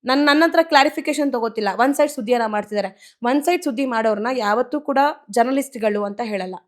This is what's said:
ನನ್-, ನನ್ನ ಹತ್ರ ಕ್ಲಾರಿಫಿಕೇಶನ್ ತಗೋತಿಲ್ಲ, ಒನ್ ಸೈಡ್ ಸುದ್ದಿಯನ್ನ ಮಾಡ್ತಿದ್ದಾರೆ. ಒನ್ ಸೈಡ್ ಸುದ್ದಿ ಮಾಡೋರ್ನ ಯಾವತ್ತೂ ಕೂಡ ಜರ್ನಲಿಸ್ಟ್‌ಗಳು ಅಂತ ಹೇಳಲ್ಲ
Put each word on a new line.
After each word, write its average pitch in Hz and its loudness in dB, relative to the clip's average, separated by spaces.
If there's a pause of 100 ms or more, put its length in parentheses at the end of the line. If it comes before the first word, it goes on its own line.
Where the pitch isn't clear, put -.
ನನ್-, 269 2
ನನ್ನ 294 4
ಹತ್ರ 330 2
ಕ್ಲಾರಿಫಿಕೇಶನ್ 285 2
ತಗೋತಿಲ್ಲ, 220 -4
ಒನ್ 254 2
ಸೈಡ್ 294 2
ಸುದ್ದಿಯನ್ನ 233 -2
ಮಾಡ್ತಿದ್ದಾರೆ. 208 -6
ಒನ್ 254 0
ಸೈಡ್ 349 0
ಸುದ್ದಿ 269 -2
ಮಾಡೋರ್ನ 220 0
ಯಾವತ್ತೂ 247 -2
ಕೂಡ 277 -2 (320)
ಜರ್ನಲಿಸ್ಟ್‌ಗಳು 233 0
ಅಂತ 202 -8
ಹೇಳಲ್ಲ 190 -6 (120)